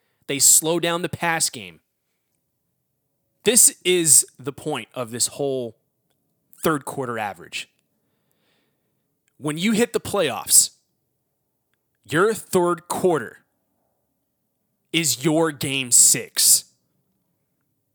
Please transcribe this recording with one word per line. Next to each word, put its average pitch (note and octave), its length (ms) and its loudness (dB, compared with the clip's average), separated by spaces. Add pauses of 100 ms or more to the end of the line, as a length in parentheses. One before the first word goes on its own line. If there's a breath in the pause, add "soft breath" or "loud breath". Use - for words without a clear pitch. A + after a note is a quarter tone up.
(260)
They C#3 120 -6
slow D#3+ 420 2
down E3+ 220 -2
the E3 60 -2
pass E3 420 -4
game. F#2 300 -16 (1600)
This - 400 4
is F3 420 4 (120)
the C3 140 -10
point C3 420 -8
of A#2+ 160 -8
this A#2 180 -4
whole C3 480 -6 (800)
third D#3 280 -2
quarter A#2+ 340 -8
average. F#2 500 -10 (1700)
When D3 200 -6
you F#3+ 160 0
hit A#3 200 2
the G#3+ 80 0
playoffs, C3 720 0 (1400)
your G3 260 2
third F3 540 -2
quarter D3+ 560 -2 (1500)
is C#3 320 -2
your D#3+ 280 0
game C3+ 400 -6
six. - 720 2 (1300)